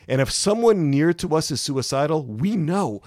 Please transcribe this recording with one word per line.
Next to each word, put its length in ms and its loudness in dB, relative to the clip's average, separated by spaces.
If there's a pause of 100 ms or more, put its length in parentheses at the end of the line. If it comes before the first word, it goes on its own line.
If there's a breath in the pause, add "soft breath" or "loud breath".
And 140 0
if 100 0
someone 600 2
near 240 4
to 200 -4
us 160 0
is 120 -4
suicidal, 640 -2
we 320 -2
know, 500 -2